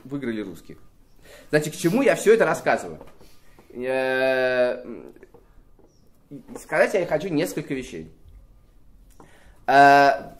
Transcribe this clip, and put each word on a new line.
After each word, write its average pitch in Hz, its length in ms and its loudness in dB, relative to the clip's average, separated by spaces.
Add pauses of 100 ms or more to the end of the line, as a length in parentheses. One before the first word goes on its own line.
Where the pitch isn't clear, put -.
выиграли 127 380 -10
русские. 85 360 -16 (720)
Значит, 156 240 -2
к - 20 -16
чему 185 240 0
я 202 140 4
все 208 180 4
это 196 120 4
рассказываю? 117 520 -2 (720)
Э, 131 1120 -2 (1800)
сказать 185 360 0
я 180 100 -2
хочу 160 240 -4
несколько 151 460 -6
вещей. 85 360 -12 (1600)
Э, 139 720 6